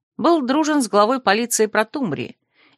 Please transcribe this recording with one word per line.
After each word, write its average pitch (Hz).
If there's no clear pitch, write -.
был 311
дружен 294
с 220
главой 214
полиции 220
Протумбрии 208